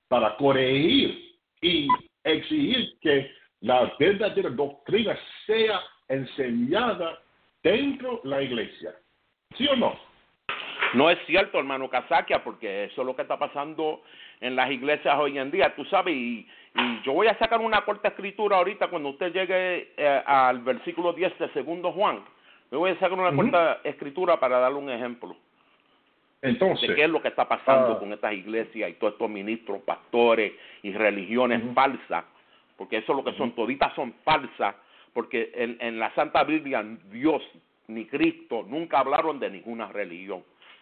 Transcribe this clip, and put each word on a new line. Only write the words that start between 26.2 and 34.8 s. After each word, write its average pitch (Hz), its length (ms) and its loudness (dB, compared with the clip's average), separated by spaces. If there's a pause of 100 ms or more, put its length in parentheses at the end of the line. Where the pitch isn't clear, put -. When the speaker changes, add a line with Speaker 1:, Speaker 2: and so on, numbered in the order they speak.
Speaker 1:
Entonces, 139 460 2
Speaker 2:
de 98 60 2
qué 143 100 4
es 165 60 4
lo 156 120 0
que 127 60 0
está 120 200 -2
pasando 127 460 4
Speaker 1:
ah. 104 40 -4
Speaker 2:
con 101 140 -8
estas 104 220 -4
iglesias 107 560 -4
y 80 40 -14
todos 104 200 -2
estos 113 160 -4
ministros, 101 520 -6
pastores 113 720 2 (300)
y 101 100 -8
religiones 107 680 0
Speaker 1:
Ujú. 123 100 -8
Speaker 2:
falsas, 120 520 0 (520)
porque 101 220 -6
eso 110 140 -4
es 143 40 0
lo 135 80 -4
que 117 140 -6
son, 135 100 -2
Speaker 1:
Ujú. 117 140 -6
Speaker 2:
toditas 135 320 -2
son 131 180 -8 (100)
falsas, 120 520 -2 (400)